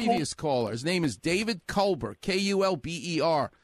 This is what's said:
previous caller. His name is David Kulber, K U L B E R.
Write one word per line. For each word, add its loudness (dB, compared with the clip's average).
previous 2
caller. 0
His -6
name 0
is 0
David -2
Kulber, 0
K -2
U 2
L 2
B -6
E 2
R. 2